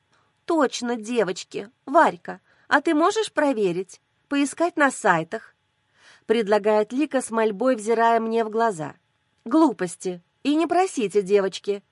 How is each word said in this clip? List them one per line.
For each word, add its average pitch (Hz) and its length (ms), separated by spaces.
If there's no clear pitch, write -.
«Точно, 247 500
девочки. 208 760
Варька, 185 540
а 285 120
ты 330 140
можешь 403 380
проверить? 208 680
Поискать 285 480
на 285 140
сайтах?» 180 640
предлагает 214 680
Лика 269 280
с - 100
мольбой, 226 460
взирая 226 420
мне 226 260
в 214 60
глаза. 208 440
«Глупости. 202 800
И 285 120
не 320 120
просите, 285 560
девочки. 196 680